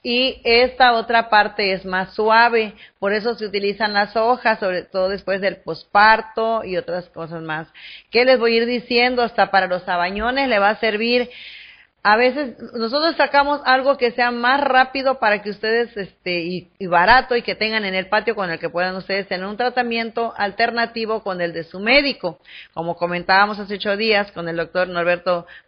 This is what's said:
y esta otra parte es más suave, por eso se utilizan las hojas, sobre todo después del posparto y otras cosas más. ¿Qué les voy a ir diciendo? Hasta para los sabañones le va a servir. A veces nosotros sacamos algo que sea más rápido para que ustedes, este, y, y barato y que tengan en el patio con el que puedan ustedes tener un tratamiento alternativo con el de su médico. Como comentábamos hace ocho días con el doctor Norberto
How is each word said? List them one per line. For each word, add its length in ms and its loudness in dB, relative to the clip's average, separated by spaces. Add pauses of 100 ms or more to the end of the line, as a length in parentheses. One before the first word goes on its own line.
y 380 -2
esta 520 4
otra 340 0
parte 440 2
es 120 -6
más 280 -4
suave, 640 2 (240)
por 140 -2
eso 240 -2
se 100 -8
utilizan 460 -2
las 240 0
hojas, 420 2
sobre 240 -4
todo 260 -2
después 320 -4
del 180 -4
posparto 1080 2
y 120 -6
otras 340 -6
cosas 300 -12
más. 280 -8 (420)
¿Qué 140 2
les 160 6
voy 140 2
a 80 4
ir 40 -2
diciendo? 560 0
Hasta 300 0
para 160 2
los 160 -4
sabañones 640 -2
le 100 2
va 120 4
a 100 -4
servir. 500 0 (720)
A 140 4
veces 400 0 (180)
nosotros 400 -2
sacamos 500 2
algo 320 2
que 140 0
sea 220 0
más 280 0
rápido 600 2
para 200 2
que 100 -8
ustedes, 460 -2
este, 440 -6
y, 280 -6 (120)
y 80 -8
barato 480 4
y 60 -2
que 120 -6
tengan 300 -4
en 100 -4
el 140 -4
patio 260 -2
con 160 -4
el 80 -6
que 120 -8
puedan 260 -2
ustedes 320 -6
tener 180 -6
un 100 -10
tratamiento 800 -4
alternativo 880 -4
con 180 -6
el 120 -2
de 100 -8
su 160 -16
médico. 600 0 (340)
Como 220 -6
comentábamos 640 2
hace 140 -10
ocho 220 -4
días 360 0
con 160 -8
el 80 -6
doctor 320 -2
Norberto 580 -2 (220)